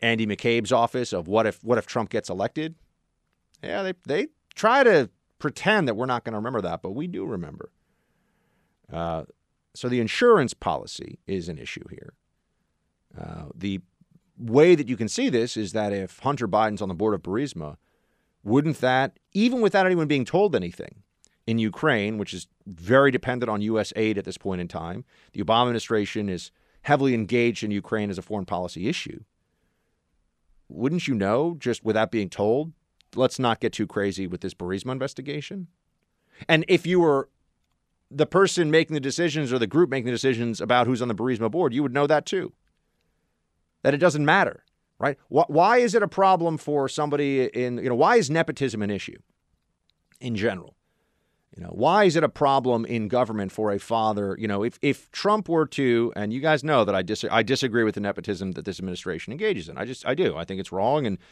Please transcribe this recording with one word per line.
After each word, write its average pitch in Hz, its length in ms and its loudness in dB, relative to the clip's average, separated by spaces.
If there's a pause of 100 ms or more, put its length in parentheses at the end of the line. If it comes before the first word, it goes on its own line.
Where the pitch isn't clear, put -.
Andy 113 260 0
McCabe's 117 460 0
office 120 400 0
of 87 160 -4
what 110 160 4
if, 104 180 -4
what 117 140 2
if 107 80 -2
Trump 110 240 -4
gets 107 200 -4
elected? 120 460 -6 (880)
Yeah, 202 200 -6
they, 185 100 -6 (120)
they 185 220 -2 (260)
try 254 300 4
to 165 260 6 (300)
pretend 190 480 0
that 113 80 0
we're 120 120 -4
not 123 180 -2
gonna 113 120 -6
remember 113 240 -4
that, 82 200 -4
but 95 100 -8
we 139 160 -8
do 127 180 -8
remember. 87 460 -10 (1200)
Uh, 82 320 -6 (520)
so - 120 -8
the 123 120 0
insurance 156 560 4
policy - 720 -6
is 90 200 -4
an 80 120 -10
issue - 320 -14
here. - 220 -20 (1040)
Uh, 80 380 -14
the 98 260 -6 (600)
way 139 360 6
that 147 120 0
you 123 100 -4
can 113 100 -2
see 247 220 -2
this 120 260 0
is 104 180 -4
that 104 200 -2
if 98 260 -8
Hunter 131 280 -2
Biden's 107 340 0
on 98 80 -4
the 90 60 -6
board 104 180 0
of 90 80 -4
Burisma, 90 560 -6 (680)
wouldn't 143 380 0
that, 127 360 0 (160)
even 240 280 2
without 196 240 4
anyone 175 220 2
being 139 180 2
told 180 300 2
anything - 480 -8 (420)
in 113 140 0
Ukraine, 110 580 0
which 101 160 -8
is 90 140 -12 (180)
very 107 460 4
dependent 123 380 -2
on 104 120 -2
U 110 180 0
S 104 160 -2
aid 110 220 0
at 98 80 -4
this 92 120 -10
point 95 240 -4
in 87 60 -6
time, 85 380 -10 (280)
the 101 100 -6
Obama 110 200 4
administration 110 640 -2
is 90 240 -8 (300)
heavily 139 320 2
engaged 117 500 0
in 107 80 -4
Ukraine 104 380 -2
as 92 80 -6
a 92 60 -8
foreign 101 220 -8
policy 90 420 -6
issue, - 360 -6 (1500)
wouldn't 143 380 -2
you 135 80 0
know, 117 440 0
just 120 240 -4
without 110 280 0
being 104 180 -2
told, 123 440 0 (420)
"Let's 127 240 0
not 120 200 0
get 110 140 -2
too 104 140 -4
crazy 98 400 -4
with 87 140 -8
this 92 120 -8
Burisma 98 380 -6
investigation"? 143 760 -8 (800)
And 165 200 4
if 175 180 4
you 180 140 2
were 147 300 2 (800)
the 147 160 0
person 180 420 4
making 160 240 4
the 151 60 -2
decisions 143 520 -2
or 127 80 2
the 113 80 0
group 156 220 4
making 123 160 -2
the 123 60 -2
decisions 117 500 0
about 123 260 4
who's 120 140 0
on 123 60 -2
the 113 80 -2
Burisma 113 340 -2
board, 151 240 0
you 135 100 0
would 131 100 -2
know 143 140 2
that 151 180 2
too. - 280 -6 (1300)
That 139 100 4
it 147 40 0
doesn't 151 280 4
matter, 175 380 2 (340)
right? 139 200 -2 (100)
Wh-, 143 220 2
why 180 280 4
is 240 160 2
it 220 80 2
a 202 60 2
problem 170 500 2
for 143 320 -2
somebody 143 560 0
in, 123 320 -4
you 113 120 -4
know, 123 60 0
why 175 200 6
is 180 140 2
nepotism 139 520 -2
an 101 80 -2
issue - 300 -8 (1000)
in 123 140 -6
general? 95 400 -4 (800)
You 85 80 -14
know, 85 60 -12
why 156 360 4
is 160 100 4
it 160 80 2
a 143 60 2
problem 127 560 2
in 110 220 -4
government 110 440 0
for 107 200 -2
a 101 80 -2
father? 107 600 -2
You 110 80 -4
know, 101 160 -2
if, 123 180 -4
if - 300 -2
Trump 208 380 0
were 160 180 2
to, 120 480 2
and 104 160 -4
you 123 80 -6
guys 147 240 2
know 139 220 4
that 98 100 2
I 95 60 0
dis-, 101 280 -4
I 113 140 2
disagree 120 400 0
with 107 120 0
the 107 60 -6
nepotism 95 520 -4
that - 120 -10
this 95 140 -8
administration 90 540 -8
engages 156 340 -4
in. 69 100 -14
I 98 80 -6
just, 127 200 -10
I 127 80 0
do. 135 240 0
I 85 80 -6
think 95 140 -8
it's 95 120 -10
wrong, 123 340 0
and 98 120 -2 (140)